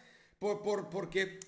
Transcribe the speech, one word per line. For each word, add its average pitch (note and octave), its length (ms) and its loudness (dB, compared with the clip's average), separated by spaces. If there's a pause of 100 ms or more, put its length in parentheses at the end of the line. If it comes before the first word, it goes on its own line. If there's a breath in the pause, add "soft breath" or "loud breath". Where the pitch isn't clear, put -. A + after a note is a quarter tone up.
(400 loud breath)
por, G#3 240 0
por, G3+ 260 0
porque, F#3+ 580 0